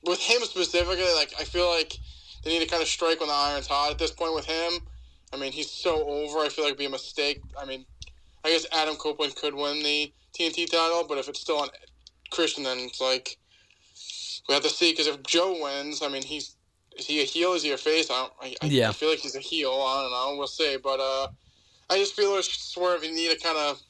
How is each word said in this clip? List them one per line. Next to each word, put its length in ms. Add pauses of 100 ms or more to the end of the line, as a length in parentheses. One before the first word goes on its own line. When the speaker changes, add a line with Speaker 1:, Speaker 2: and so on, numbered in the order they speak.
Speaker 1:
with 160
him 240
specifically, 680
like, 260
I 60
feel 240
like 300 (460)
they 60
need 100
to 60
kinda 200
strike 340
when 80
the 60
iron's 320
hot 240
at 80
this 120
point 240
with 120
him. 340 (540)
I 20
mean, 160
he's 180
so 380
over, 300
I 100
feel 160
like 60
it'd 80
be 80
a 40
mistake. 520 (160)
I 80
mean, 180 (580)
I 80
guess 220
Adam 240
Copeland 400
could 180
win 280
the 280 (220)
T 140
N 60
T 120
title, 400
but 140
if 100
it's 120
still 180
on 100 (600)
Christian, 320
then 160
it's 220
like, 380 (1080)
we 60
have 80
to 80
see, 240
'cause 120
if 180
Joe 380
wins, 380
I 80
mean, 140
he's, 340 (400)
is 100
he 140
a 40
heel? 300
Is 80
he 100
a 60
face? 320
I 100
don't, 200
I, 220
I, 40
Speaker 2:
Yeah. 240
Speaker 1:
I 20
feel 180
like 80
he's 160
a 60
heel. 320
I 300
don't 80
know. 280
We'll 80
see. 300
But, 240
uh, 280 (640)
I 60
just 180
feel 200
like 100
Swerve, 580
you 100
need 180
to 60
kinda 400 (140)